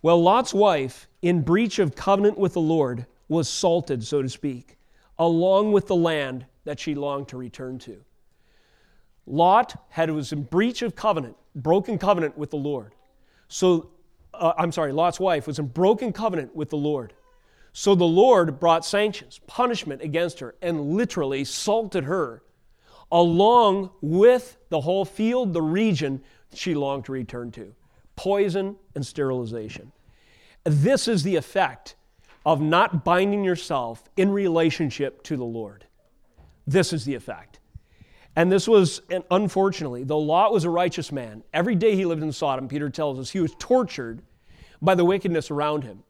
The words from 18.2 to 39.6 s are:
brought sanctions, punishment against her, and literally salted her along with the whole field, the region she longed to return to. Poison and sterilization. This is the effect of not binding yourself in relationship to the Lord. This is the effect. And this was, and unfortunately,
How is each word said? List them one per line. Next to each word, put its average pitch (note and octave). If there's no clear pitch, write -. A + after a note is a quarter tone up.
brought E3
sanctions, -
punishment A3+
against E3
her, A#2+
and D#3+
literally C#3
salted G3+
her C#3+
along F#3+
with G#3
the D#3
whole F3+
field, A3
the E3+
region D#3
she F3+
longed C#3
to C3+
return A#2+
to. G#2
Poison G3
and C#3+
sterilization. A#2+
This D#3+
is G3
the F3+
effect D3
of D3+
not E3
binding G3
yourself D3
in G3
relationship E3
to D3+
the B2
Lord. A2
This F3
is C#3
the C3+
effect. -
And F3
this F#3+
was, G3+
and F3+
unfortunately, F#3